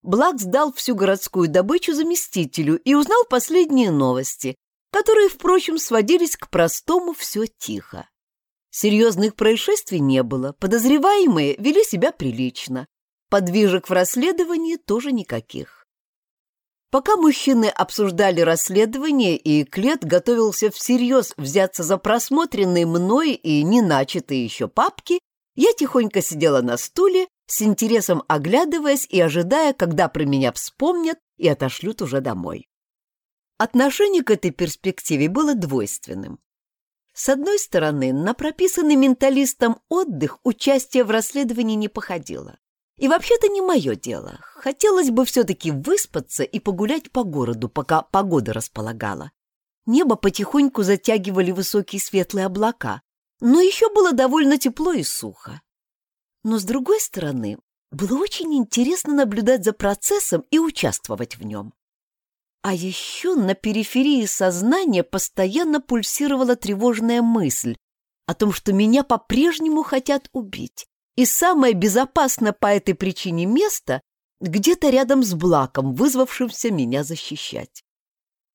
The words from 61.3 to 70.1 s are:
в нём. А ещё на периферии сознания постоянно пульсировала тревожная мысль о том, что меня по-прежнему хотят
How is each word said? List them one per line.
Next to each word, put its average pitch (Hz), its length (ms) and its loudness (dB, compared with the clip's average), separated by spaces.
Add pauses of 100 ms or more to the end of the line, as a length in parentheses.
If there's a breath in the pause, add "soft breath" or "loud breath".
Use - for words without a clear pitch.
в - 80 -18
нём. 104 300 -12 (880)
А 196 120 -2
ещё 190 600 -6
на 196 200 2
периферии 226 720 0
сознания 196 760 0
постоянно 262 800 -2
пульсировала 254 760 0
тревожная 233 640 0
мысль 175 540 0 (500)
о 170 80 -4
том, 208 180 0
что - 200 -4
меня 220 300 4
по-прежнему 311 800 0
хотят 269 500 -2